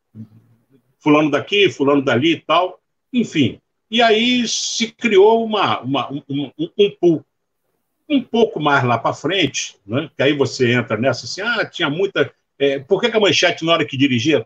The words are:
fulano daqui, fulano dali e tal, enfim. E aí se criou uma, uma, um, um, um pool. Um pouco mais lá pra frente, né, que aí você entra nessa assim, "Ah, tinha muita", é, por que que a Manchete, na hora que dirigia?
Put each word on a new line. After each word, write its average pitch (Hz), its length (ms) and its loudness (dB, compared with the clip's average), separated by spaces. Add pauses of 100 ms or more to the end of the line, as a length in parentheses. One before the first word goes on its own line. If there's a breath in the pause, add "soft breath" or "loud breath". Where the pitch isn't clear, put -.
(1000)
fulano 151 320 2
daqui, 196 380 2
fulano 139 320 2
dali 131 320 0
e 131 60 -4
tal, 180 400 -2 (320)
enfim. 165 480 -2 (300)
E 226 120 0
aí 233 460 2
se - 440 -6
criou 220 520 4
uma, 185 380 -2
uma, 127 300 -4
um, 139 180 -8
um, 143 480 -6
um 202 140 4
pool. 170 340 0 (840)
Um 285 140 0
pouco 226 380 0
mais 143 240 2
lá 120 140 2
pra 139 160 -4
frente, 160 640 -4 (100)
né, 131 280 -4
que - 60 -6
aí 143 120 2
você 127 400 0
entra 120 240 -2
nessa 123 280 -2
assim, 120 140 -10
"Ah, 214 260 -4
tinha 165 240 -4
muita", 160 400 -2 (300)
é, 139 180 0
por 190 220 -2
que 233 100 -2
que 226 60 -6
a 220 40 2
Manchete, 175 440 2
na 165 80 0
hora 160 140 2
que 147 100 -12
dirigia? 127 500 0